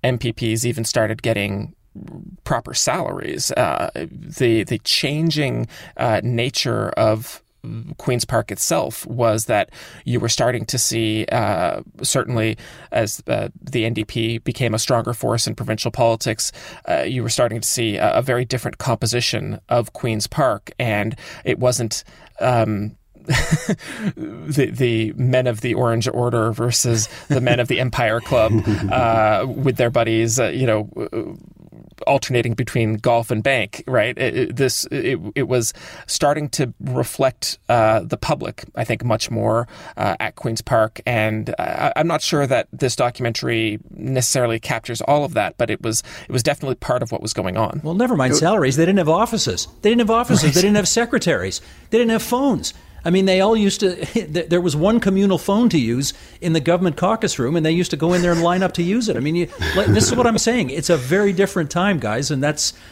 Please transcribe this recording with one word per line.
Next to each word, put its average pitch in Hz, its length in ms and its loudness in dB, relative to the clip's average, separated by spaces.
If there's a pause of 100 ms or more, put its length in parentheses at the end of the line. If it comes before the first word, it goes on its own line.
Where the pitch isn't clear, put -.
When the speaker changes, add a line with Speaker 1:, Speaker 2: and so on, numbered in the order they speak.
Speaker 1:
M 123 120 2
P 113 160 -2
Ps 113 320 -2
even 113 200 -2
started 110 380 0
getting 104 520 -2 (680)
proper - 280 -4
salaries. - 760 -4
Uh, - 440 0
the, 107 680 -2
the 123 220 -4
changing, 147 800 0 (300)
uh, 113 260 2
nature 117 680 -2
of 110 520 0 (560)
Queen's 120 260 -2
Park - 280 -2
itself - 540 -4
was 117 400 0
that 104 260 0 (320)
you 120 160 0
were 117 80 0
starting 120 380 0
to - 120 -4
see, 110 540 0
uh, 92 500 0 (200)
certainly 113 540 0 (360)
as, - 340 -2
uh, 104 220 -2 (120)
the 127 240 -2
N 113 80 -2
D 110 120 -4
P 113 340 -4
became 120 340 -2
a 110 60 -2
stronger 117 340 0
force 117 360 -2
in 113 80 -6
provincial 110 340 -4
politics, 117 640 0 (360)
uh, 73 120 2
you 117 240 -2
were 117 40 -4
starting 117 320 0
to - 60 -6
see 110 300 0
a, - 220 2
a 123 40 2
very 127 220 0
different - 340 -4
composition 113 920 -2
of 120 260 0
Queen's 113 340 -4
Park, 123 500 0
and 110 380 0 (280)
it - 140 0
wasn't, 120 460 0 (340)
um, 113 580 0 (180)
<laughs> - 100 -20
the, 151 1500 -2
the 117 440 0
men 127 320 2
of 110 120 -2
the 120 140 -2
Orange 117 320 2
Order 117 460 0
versus 117 560 0 (180)
the 135 140 2
men 120 180 2
of 120 80 0
the 123 140 0
Empire 117 400 0
Club, 110 320 2
<laughs> 98 400 0
uh, 113 560 2
with 131 280 0
their 120 140 2
buddies, 113 480 2
uh, 117 80 2
you 127 200 0
know, 107 720 -2 (680)
alternating 123 460 0
between 110 420 0
golf 117 360 2
and 107 120 0
bank, 120 440 -2
right? 120 320 2
It, 127 180 0
it, 123 200 -2
this, 131 360 0
it, 135 260 -2 (160)
it 123 140 0
was 123 240 0 (340)
starting 147 440 0
to 123 280 -2
reflect, 131 800 -2 (100)
uh, 110 320 4
the - 180 -6
public, - 460 -4 (120)
I 117 80 -4
think, 113 180 -4
much 113 280 0
more, 113 360 0 (300)
uh, 101 240 0
at - 160 -4
Queen's 113 240 -4
Park. 110 460 0
And 110 520 -2
I, - 380 -2
I'm 156 100 2
not 165 160 0
sure 143 240 2
that 123 260 0
this 127 220 -2
documentary 117 840 -2 (100)
necessarily 123 720 0
captures 117 400 -6
all 147 240 2
of 160 100 -6
that, 104 220 -2
but 107 140 0
it - 120 -4
was, 113 200 -2 (260)
it - 40 -8
was 123 100 0
definitely 143 340 -2
part 123 260 -2
of 113 80 -6
what - 120 -6
was 110 100 -6
going 92 240 -2
on. 110 260 -2
Speaker 2:
Well, 156 120 -4
never 240 200 2
mind 127 200 2
Speaker 3:
It - 20 4
Speaker 2:
salaries. 156 400 4
They 160 80 6
didn't 190 140 4
have 156 100 4
offices. 170 580 0 (160)
They 208 60 4
didn't 240 140 4
have 214 80 2
offices. 226 340 4
Speaker 1:
Right. 147 100 4
Speaker 2:
They 180 80 6
didn't 208 140 4
have 202 120 2
secretaries. 170 720 0 (300)
They 220 80 4
didn't 233 140 4
have 220 100 0
phones. 247 520 0 (300)
I 170 60 0
mean, 190 160 4
they 185 140 4
all 220 160 6
used 202 240 2
to, 180 240 0
<laughs> - 0 -
th-, 165 440 -4
there 175 120 4
was 170 140 0
one 202 240 4
communal 196 400 4
phone 220 300 2
to 170 100 4
use 123 340 0 (280)
in 165 140 2
the 165 60 4
government 170 360 2
caucus 208 420 0
room, 131 160 0
and 160 100 2
they 160 60 4
used 170 220 2
to 160 40 -2
go 165 180 2
in 175 60 4
there 175 120 2
and 165 100 2
line 180 220 2
up 180 80 0
to 175 100 -2
use 214 260 0
it. 170 80 0
I 113 40 -2
mean, 156 160 0
you, 175 120 0 (280)
like, 202 100 2
this 208 220 4
is 233 80 0
what 240 100 4
I'm 226 120 2
saying. 226 320 0
It's 156 200 -4
a 165 60 6
very 185 360 2
different 180 380 0
time, 180 300 0
guys, 113 320 -2
and 135 100 0
that's, 147 300 -2 (200)